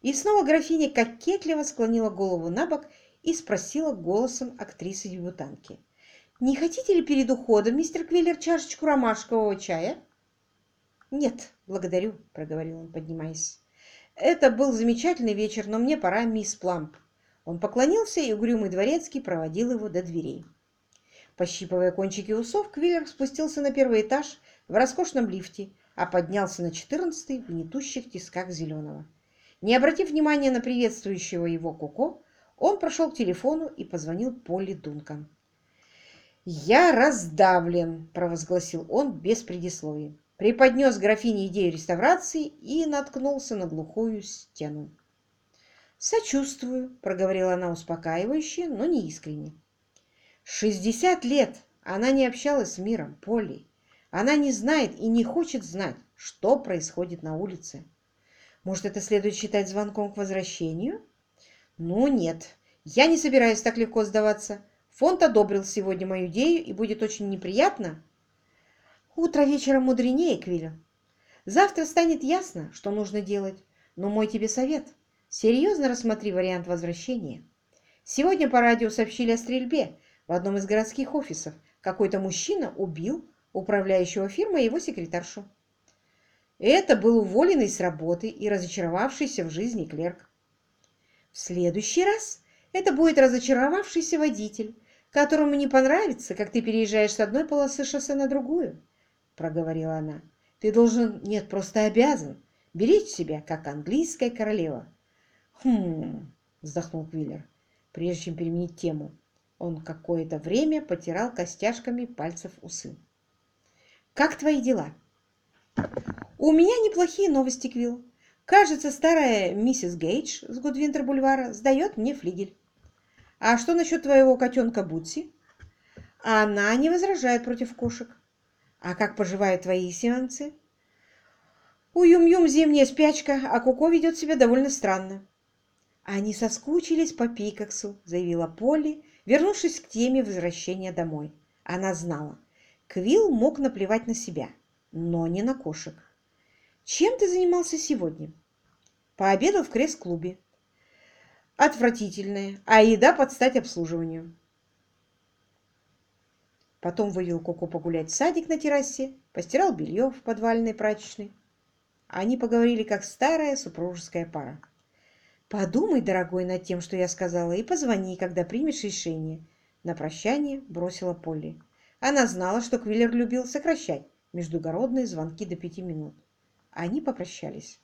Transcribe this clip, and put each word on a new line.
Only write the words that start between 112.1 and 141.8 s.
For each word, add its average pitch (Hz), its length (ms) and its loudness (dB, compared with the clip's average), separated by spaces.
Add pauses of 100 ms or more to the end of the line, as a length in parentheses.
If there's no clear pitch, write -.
усы. - 360 -14 (1160)
«Как 311 220 2
твои 294 260 2
дела?» 202 320 0 (1400)
«У 294 140 4
меня 349 240 8 (120)
неплохие 359 420 2
новости, 262 380 0
Квилл. 240 380 -4 (400)
Кажется, 311 460 6
старая 262 600 4
миссис 202 420 0
Гейдж 170 520 -4
с 240 120 -10
Гудвинтер-бульвара 269 920 0
сдаёт 269 440 2
мне 233 160 0
флигель. 185 420 -6 (840)
А 233 180 4
что 277 160 0
насчёт 330 300 2
твоего 269 340 8
котёнка 240 460 0
Бутси?» 165 500 -8 (920)
«Она 214 520 4
не 294 140 4
возражает 320 540 2
против 247 320 -6
кошек. 233 340 -6 (680)
А 180 160 -6
как 208 200 0
поживают 190 480 0
твои 180 280 0
сеансы?» 254 640 -4 (1400)
«У 349 100 4
Юм-Юм 339 440 8
зимняя 294 380 6
спячка, 277 640 2
а 233 80 4
Коко 262 300 4
ведёт 330 280 4
себя 311 180 0
довольно 262 340 6
странно». 190 560 -4 (800)
«Они 202 300 -4
соскучились 311 800 0
по 233 140 0
Пикаксу», 208 800 -8
заявила 170 420 -2
Полли, 294 560 0 (220)
вернувшись 330 540 2
к - 80 -20
теме 254 360 0
возвращения 185 680 -6
домой. 156 420 -6 (300)
Она 185 320 -2